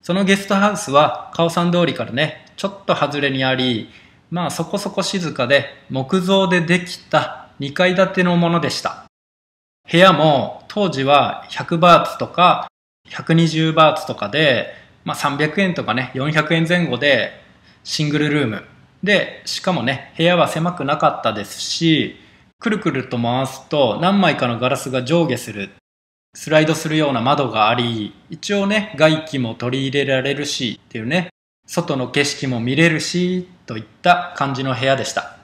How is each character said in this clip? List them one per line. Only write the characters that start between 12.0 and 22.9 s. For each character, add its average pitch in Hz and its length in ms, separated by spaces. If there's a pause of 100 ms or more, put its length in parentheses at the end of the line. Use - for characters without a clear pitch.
ー - 60
ツ - 80
と 120 80
か、 - 400 (400)
百 - 260
二 165 140
十 160 260
バ 156 180
ー - 40
ツ - 120
と - 80
か 104 140
で、 135 440 (300)
ま 151 100
あ、 - 20
三 139 220
百 151 240
円 185 120
と 143 100
か 110 100
ね、 127 200
四 135 180
百 156 220
円 165 140
前 175 200
後 123 100
で 127 340 (520)
シ - 200
ン 147 60
グ 151 100
ル 151 100
ル 143 160
ー - 20
ム。 101 160 (400)
で、 185 420
し - 140
か 190 140
も 131 100
ね、 131 340
部 165 60
屋 175 120
は 151 120
狭 170 260
く 143 100
な 143 140
か 156 120
っ - 140
た 117 80
で 101 140
す - 160
し、 151 560 (420)
く 226 100
る 214 100
く 170 100
る 131 180